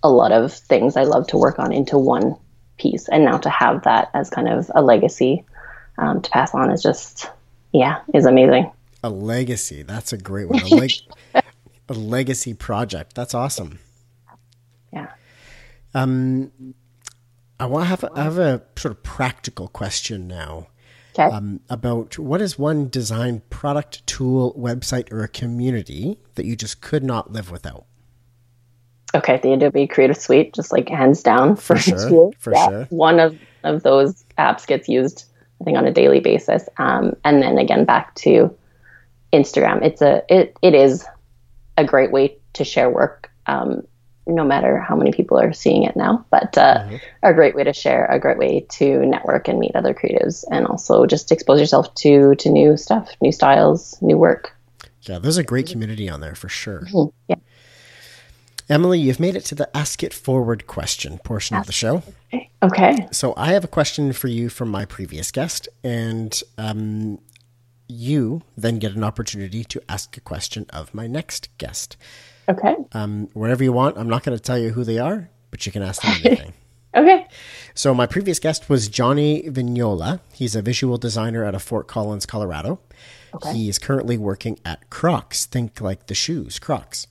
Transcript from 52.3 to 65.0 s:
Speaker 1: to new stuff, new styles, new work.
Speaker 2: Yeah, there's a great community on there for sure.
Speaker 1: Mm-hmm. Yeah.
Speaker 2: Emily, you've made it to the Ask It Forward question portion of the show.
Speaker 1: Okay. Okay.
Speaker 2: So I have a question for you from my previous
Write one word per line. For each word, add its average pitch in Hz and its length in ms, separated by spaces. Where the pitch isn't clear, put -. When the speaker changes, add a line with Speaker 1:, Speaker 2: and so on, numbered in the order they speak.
Speaker 1:
to - 120
new 151 300
stuff, - 320
new - 120
styles, 156 680
new 160 160
work. 165 400
Speaker 2:
Yeah, 90 160
there's 147 200
a 170 60
great 131 220
community 110 420
on 76 120
there 76 140
for - 140
sure. - 340
Speaker 1:
Mm-hmm. 180 260
Yeah. 214 80
Speaker 2:
Emily, 170 320
you've 131 200
made 180 140
it 190 120
to - 100
the 147 200
Ask - 280
It - 100
Forward 120 540
question - 500
portion - 380
of 202 100
the - 60
show. 135 300
Speaker 1:
Okay. 247 160
Okay. 196 480
Speaker 2:
So - 260
I 131 160
have 190 120
a 165 40
question 143 440
for 127 160
you 117 200
from 117 220
my 101 140
previous - 480